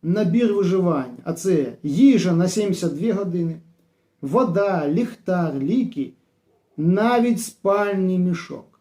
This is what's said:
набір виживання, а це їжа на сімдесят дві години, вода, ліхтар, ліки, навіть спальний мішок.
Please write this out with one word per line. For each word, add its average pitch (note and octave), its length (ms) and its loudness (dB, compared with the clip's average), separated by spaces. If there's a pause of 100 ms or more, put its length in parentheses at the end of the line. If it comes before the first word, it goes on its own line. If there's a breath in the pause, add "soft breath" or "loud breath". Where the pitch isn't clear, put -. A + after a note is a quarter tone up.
набір G3+ 520 2
виживання, F3 680 0
а - 80 -6
це D#3 500 -2
їжа F3+ 500 4
на F3 160 2
сімдесят F3+ 460 -2
дві G3+ 180 -2
години, F3 480 -4 (600)
вода, F#3 680 0
ліхтар, F3 720 -2
ліки, D3+ 540 -2 (640)
навіть A3 680 2
спальний G3 760 -2
мішок. - 640 -6